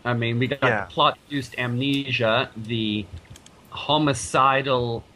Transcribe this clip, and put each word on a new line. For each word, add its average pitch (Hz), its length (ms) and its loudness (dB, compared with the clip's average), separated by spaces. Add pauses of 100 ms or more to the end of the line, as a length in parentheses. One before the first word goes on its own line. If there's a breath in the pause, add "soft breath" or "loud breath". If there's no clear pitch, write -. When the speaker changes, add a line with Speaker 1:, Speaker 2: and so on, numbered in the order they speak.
Speaker 1:
I 120 100 0
mean, 117 260 0
we 127 80 2
got 139 160 -4
Speaker 2:
Yeah. 110 240 2
Speaker 1:
the - 40 -18
plot-induced 143 680 -2
amnesia, 123 1000 0
the 107 480 -2 (640)
homicidal, 135 1300 2 (120)